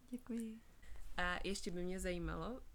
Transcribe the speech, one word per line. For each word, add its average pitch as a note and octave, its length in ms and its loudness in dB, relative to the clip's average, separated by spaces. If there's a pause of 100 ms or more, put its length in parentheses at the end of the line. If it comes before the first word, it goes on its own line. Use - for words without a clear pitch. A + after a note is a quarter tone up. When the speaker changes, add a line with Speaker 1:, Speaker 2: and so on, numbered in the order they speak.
Speaker 1:
Děkuji. A3+ 500 -2 (580)
Speaker 2:
A F3+ 260 4
ještě G3 280 2
by F3 120 2
mě F3+ 160 2
zajímalo, F3 640 0 (140)